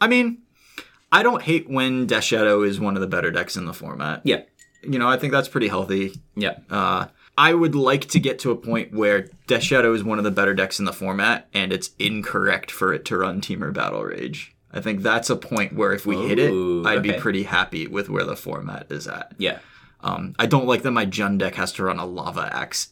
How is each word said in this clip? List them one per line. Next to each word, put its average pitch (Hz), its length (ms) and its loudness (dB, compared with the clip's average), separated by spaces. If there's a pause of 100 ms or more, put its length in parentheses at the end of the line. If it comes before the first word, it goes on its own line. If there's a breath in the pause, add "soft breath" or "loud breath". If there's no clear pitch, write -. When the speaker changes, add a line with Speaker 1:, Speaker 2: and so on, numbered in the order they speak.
Speaker 1:
I 214 60 4
mean, 240 320 2 (720 loud breath)
I 202 140 8
don't 247 180 2
hate 160 260 0
when 131 380 0
Death 110 180 2
Shadow 107 380 4
is 98 160 0
one 101 160 0
of 98 60 -2
the 92 80 -2
better 87 240 -2
decks 87 240 -2
in 92 100 -6
the 78 80 -8
format. 76 500 -8
Speaker 2:
Yeah. 127 180 0 (420)
Speaker 1:
You 131 160 -2
know, 120 80 2
I 127 80 2
think 131 160 -2
that's 135 160 2
pretty 117 200 0
healthy. 95 440 -2 (240)
Speaker 2:
Yeah. 104 220 -4 (120)
Speaker 1:
Uh, 92 360 0 (300 soft breath)
I 156 180 6
would 165 220 2
like 139 320 2
to 147 100 4
get 131 220 0
to 127 100 0
a 113 60 2
point 113 360 -4
where 104 360 4 (180)
Death 120 160 2
Shadow 117 320 4
is 107 80 0
one 107 160 -2
of 104 60 0
the 104 80 2
better 98 220 2
decks 95 260 0
in 101 60 0
the 87 60 -2
format, 98 600 -2
and 95 180 0
it's 95 260 -4
incorrect 98 720 0
for 95 220 0
it 73 120 -4
to - 120 -2
run 92 240 -2
Temur 92 320 -6
Battle 52 300 -4
Rage. 52 540 -8 (160)
I - 80 -6
think 101 220 -4
that's 113 280 2
a 123 60 0
point 104 360 -4
where 101 200 2
if 101 120 -4
we 101 120 0 (100)
hit 110 140 2
it, 143 100 4
Speaker 2:
Ooh, 90 340 0
Speaker 1:
I'd 104 180 2
be 104 100 0
Speaker 2:
okay. - 80 -2
Speaker 1:
pretty 98 240 0
happy 90 420 -2
with 101 240 -4
where 98 140 0
the - 100 -4
format - 560 -10
is 73 160 -8
at. - 320 -12
Speaker 2:
Yeah. 90 220 -2 (400 loud breath)
Speaker 1:
Um, 92 380 -6
I - 80 2
don't 143 200 4
like 123 160 2
that 135 80 -2
my 113 160 2
Jund 98 320 0
deck 95 160 -2
has 92 200 -4
to 98 100 -4
run 87 160 -2
a 87 40 -6
Lava 87 480 -6
Axe - 400 -6